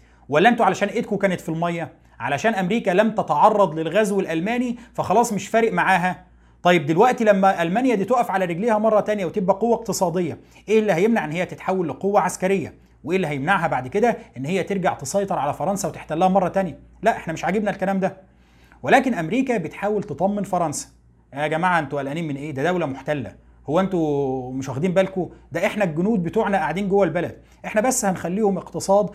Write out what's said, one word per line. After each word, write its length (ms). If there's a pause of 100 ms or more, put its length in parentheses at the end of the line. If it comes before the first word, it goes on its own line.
(280)
ولا 200
أنتوا 180
علشان 220
إيدكوا 300
كانت 220
في 80
المية؟ 440 (280)
علشان 340
أمريكا 360
لم 200
تتعرض 680
للغزو 420
الألماني 560 (180)
فخلاص 380
مش 160
فارق 240
معاها؟ 520 (380)
طيب 240
دلوقتي 380
لما 380
ألمانيا 320
دي 100
تقف 260
على 140
رجليها 340
مرة 220
تانية 260
وتبقى 300
قوة 180
اقتصادية، 640 (300)
إيه 100
اللي 140
هيمنع 320
إن 80
هي 140
تتحول 420
لقوة 320
عسكرية؟ 540 (300)
وإيه 120
اللي 120
هيمنعها 380
بعد 220
كده 280 (200)
إن 100
هي 160
ترجع 320
تسيطر 440
على 160
فرنسا 340
وتحتلها 400
مرة 200
تانية؟ 300 (240)
لا، 140
إحنا 160
مش 120
عاجبنا 260
الكلام 300
ده. 160 (680)
ولكن 320
أمريكا 420
بتحاول 460
تطمن 400
فرنسا، 460 (460)
يا 120
جماعة 320
أنتوا 200
قلقانين 300
من 80
إيه؟ 140
ده 120
دولة 240
محتلة، 480 (320)
هو 140
أنتوا 720
مش 160
واخدين 260
بالكوا؟ 340 (240)
ده 140
إحنا 180
الجنود 380
بتوعنا 360
قاعدين 300
جوه 160
البلد، 320 (280)
إحنا 160
بس 240
هنخليهم 540
اقتصاد 560